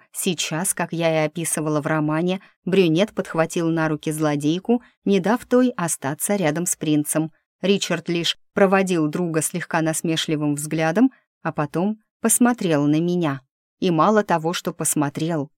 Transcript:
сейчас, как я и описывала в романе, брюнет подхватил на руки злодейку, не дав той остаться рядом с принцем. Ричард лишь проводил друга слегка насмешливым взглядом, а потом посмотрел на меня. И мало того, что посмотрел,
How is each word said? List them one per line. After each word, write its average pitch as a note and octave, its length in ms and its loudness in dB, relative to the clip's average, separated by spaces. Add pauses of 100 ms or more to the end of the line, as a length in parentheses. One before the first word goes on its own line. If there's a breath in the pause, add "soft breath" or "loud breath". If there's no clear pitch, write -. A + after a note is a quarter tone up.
(120)
сейчас, E3+ 640 -4
как F3+ 180 -6
я D#3+ 320 0
и - 20 2
описывала D3+ 560 -4
в D3+ 60 -4
романе, D#3 540 0 (240 soft breath)
брюнет F#3 480 2
подхватил E3 560 -2
на D#3+ 180 0
руки D#3 240 -4
злодейку, D#3 720 0 (220 soft breath)
не G3 140 4
дав G3+ 260 0
той B3 320 4
остаться D#3+ 580 -4
рядом E3+ 300 0
с - 100 -2
принцем. D#3 560 0 (300)
Ричард F#3 480 0
лишь E3+ 280 -2 (160)
проводил F#3+ 540 2
друга D#3+ 340 -2
слегка E3+ 400 -4
насмешливым D#3 720 -2
взглядом, D#3+ 560 2 (300 soft breath)
а D#3+ 100 -6
потом F3+ 480 -2 (220)
посмотрел A3 640 2
на D3+ 140 4
меня. E3+ 420 0 (380)
И F#3 120 2
мало G3 320 4
того, E3+ 300 0
что F3 200 -6
посмотрел, D#3 840 -4